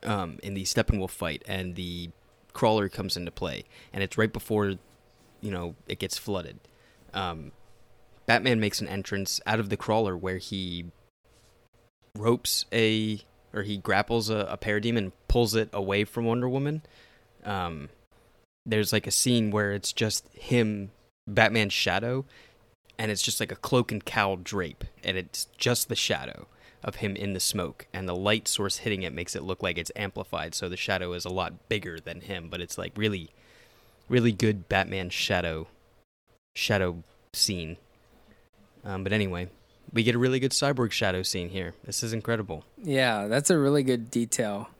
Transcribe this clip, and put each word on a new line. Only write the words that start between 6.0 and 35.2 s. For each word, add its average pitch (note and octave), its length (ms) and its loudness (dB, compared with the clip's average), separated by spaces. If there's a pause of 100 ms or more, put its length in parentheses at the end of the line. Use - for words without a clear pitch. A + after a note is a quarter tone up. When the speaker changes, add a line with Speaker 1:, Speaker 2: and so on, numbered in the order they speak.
Speaker 1:
flooded. F2 400 -6 (540)
Um, E2 380 -6 (760)
Batman A#2 320 6
makes G#2 200 0
an G#2+ 80 -6
entrance G2 600 -4
out A2 120 2
of G#2 100 -2
the G2+ 80 -2
Crawler G#2+ 380 0
where F#2 220 -4
he F2+ 480 -6 (1300)
ropes A2+ 560 2
a, A2 500 2 (320)
or G#2+ 100 -4
he G2+ 140 -4
grapples G#2 520 2
a, A2 100 0 (100)
a F#2 80 -6
parademon G#2+ 400 0
and F#2+ 140 -2 (160)
pulls A2+ 280 4
it A2 180 2
away G2 300 2
from A#2 220 -2
Wonder A#2+ 220 2
Woman. C#3+ 360 -2 (600)
Um, F2 460 -4 (760)
there's, G#2+ 280 2
like, G#2+ 140 0
a G2+ 40 -4
scene A#2 400 4
where G#2 220 2
it's G2+ 180 -4
just - 420 0
him, G#2+ 580 0 (360)
Batman's G#2+ 460 4
shadow, A#2+ 520 0 (720)
and A2 140 -2
it's G2+ 100 -2
just, - 180 0
like, A2 120 -4
a G2 60 -8
cloak - 340 2
and G#2+ 140 -4
cowl G2 320 0
drape, F2+ 460 -4 (200)
and F#2+ 140 -2
it's - 280 -6 (120)
just - 320 0
the A2+ 60 0
shadow - 520 -2 (340)
of - 140 -6
him G2+ 200 -2
in G2+ 180 -4
the F#2 60 -2
smoke, - 540 -2
and F#2 140 -4
the F2+ 80 -2
light G#2 320 2
source - 300 0
hitting G2 260 -2
it E2 100 -4
makes E2+ 220 -6
it - 80 -6
look F#2 200 -4
like F2 140 0
it's E2+ 180 -6
amplified, F#2+ 600 -6
so F#2 140 -4
the F2+ 80 -6
shadow F2+ 360 -2
is F2 120 -6
a F2+ 40 -6
lot F2 400 -4
bigger F2+ 300 -4
than E2+ 220 -12
him, F2+ 280 -10
but F2 120 -6
it's, - 160 -8
like, F2+ 180 -6
really, G2+ 360 0 (760)
really A#2+ 240 6
good G#2 380 2
Batman F#2+ 400 0
shadow, E2+ 580 0 (880)